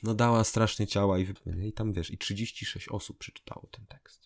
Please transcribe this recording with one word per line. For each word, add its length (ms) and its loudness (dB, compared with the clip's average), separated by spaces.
no, 100 0
dała 300 6
strasznie 440 2
ciała 320 4
i 60 2
wy-, 420 -6
i 60 -6
tam, 200 -2
wiesz, 180 -4
i 60 -8
trzydzieści 480 -6
sześć 240 -10
osób 280 -8
przeczytało 540 -16
ten 140 -18
tekst. 400 -20